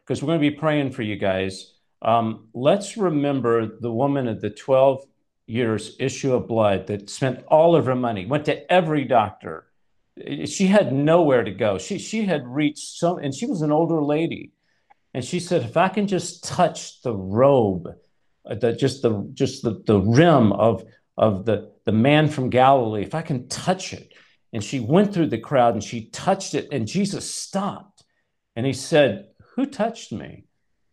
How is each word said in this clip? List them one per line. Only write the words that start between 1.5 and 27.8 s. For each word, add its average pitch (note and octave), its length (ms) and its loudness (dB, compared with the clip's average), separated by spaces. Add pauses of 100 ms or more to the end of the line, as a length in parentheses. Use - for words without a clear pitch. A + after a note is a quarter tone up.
Um, A2+ 500 0
let's D#3 440 0
remember C#3 680 0
the A#2 260 -8
woman C3+ 360 0
of G2+ 140 -6
the G#2 100 -4
twelve C3+ 520 2 (440)
years A2+ 520 -2
issue C3 340 -2
of A2 140 0
blood G#2 400 2
that G#2 220 -8
spent B2+ 380 -4
all D#3+ 280 6
of C3 100 2
her B2+ 100 0
money, A2+ 300 -4
went D3+ 200 -4
to - 260 -4
every D#3 340 2
doctor. G2+ 600 -2 (800)
She F#3+ 220 0
had F#3+ 260 4
nowhere C#3+ 500 4
to G#2 80 -4
go. G2 260 0
She, F#3 200 -8
she G#3+ 280 -4
had D3+ 200 -2
reached D3 400 -4 (140)
so, F3 180 0
and C3+ 160 -6
she A#3 120 -8
was G#3+ 160 -4
an D3+ 100 0
older D#3+ 320 2
lady. D3 480 -4 (640)
And C3 120 -6
she F3+ 140 -6
said, F3 240 -2
"If A2+ 140 -4
I F3+ 100 2
can G3 180 -2
just F#3 380 -4
touch - 580 -2
the A#2 140 -4
robe, G2 720 2 (580)
uh, A#2+ 100 -8
the, A#2 180 0
just - 280 -2
the, G#2+ 320 0
just - 300 -4
the, A2+ 240 -4
the G#2 120 6
rim A#2 520 6
of, G#2 320 2 (340)
of G2+ 280 2
the, G#2 260 -2 (140)
the A2 80 0
man D3 340 4
from C3 220 -2
Galilee, B2 540 4
if - 120 -8
I E3 60 -4
can C3 260 -6
touch - 460 -6
it." - 200 -20 (400)
And G2+ 100 -6
she C#3 160 -6
went F#3 340 2
through D#3+ 140 0
the B2 120 -2
crowd A#2+ 340 2
and G#2+ 100 -6
she A#2 260 -10
touched - 440 -4
it, C3+ 180 -4
and A2+ 160 -4
Jesus F#3+ 460 -4
stopped. - 720 -8 (520)